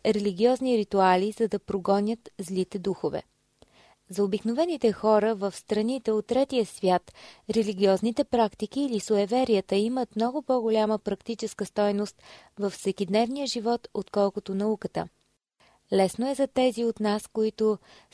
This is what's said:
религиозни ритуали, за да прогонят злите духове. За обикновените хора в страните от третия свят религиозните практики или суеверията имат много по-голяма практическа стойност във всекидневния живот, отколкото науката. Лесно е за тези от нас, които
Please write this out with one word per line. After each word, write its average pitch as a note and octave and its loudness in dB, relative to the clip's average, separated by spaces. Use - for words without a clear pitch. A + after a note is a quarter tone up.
религиозни A3 2
ритуали, G3 2
за A3+ -2
да G3+ -4
прогонят G3+ -2
злите F#3 -4
духове. E3+ -4
За F#3+ -2
обикновените A#3 0
хора G#3+ 2
в F#3+ -6
страните A3+ -2
от G#3+ -2
третия B3+ 0
свят - -2
религиозните G#3 2
практики A#3 -2
или B3 0
суеверията G#3 2
имат A#3 -2
много A#3 -2
по-голяма A3 0
практическа G#3 -6
стойност G#3 -2
във G3+ -4
всекидневния A3+ -2
живот, A#3 -4
отколкото G3+ -2
науката. G3+ -4
Лесно G3 2
е C#4 -4
за C4+ 0
тези B3 0
от A3+ -2
нас, G#3+ -2
които A3 0